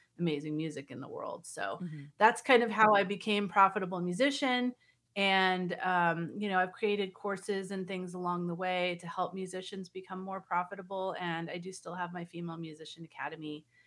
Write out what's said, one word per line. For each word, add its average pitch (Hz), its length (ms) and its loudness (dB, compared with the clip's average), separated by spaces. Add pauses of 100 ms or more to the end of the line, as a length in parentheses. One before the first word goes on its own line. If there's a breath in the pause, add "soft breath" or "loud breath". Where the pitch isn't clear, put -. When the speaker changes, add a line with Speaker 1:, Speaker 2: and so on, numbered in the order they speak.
(180 soft breath)
Speaker 1:
amazing 151 380 0
music 156 340 -4
in 131 100 -10
the - 80 -10
world. - 380 -8
So - 360 -6
Speaker 2:
Mm-hmm. 151 220 -8 (140)
Speaker 1:
that's 233 240 6
kind 247 200 8
of 226 80 0
how 214 240 6
I 202 100 6
became 202 440 0
profitable 190 520 4
musician. 247 760 2 (420 soft breath)
And, 185 640 4
um, 170 580 2
you 208 100 -2
know, 185 100 2
I've 185 140 2
created 202 420 0
courses 196 580 -4
and 190 140 -4
things 185 280 -6
along 175 320 -2
the 170 80 -2
way 180 460 0
to 170 80 -12
help 180 260 -4
musicians 185 540 -8
become 190 320 -10
more 190 200 -8
profitable. 185 800 -4
And 170 320 -4
I 175 80 -6
do 180 140 -10
still 175 220 -12
have 180 180 -6
my 175 120 -8
Female 170 340 -8
Musician 160 460 -12
Academy, 151 600 -10 (200 soft breath)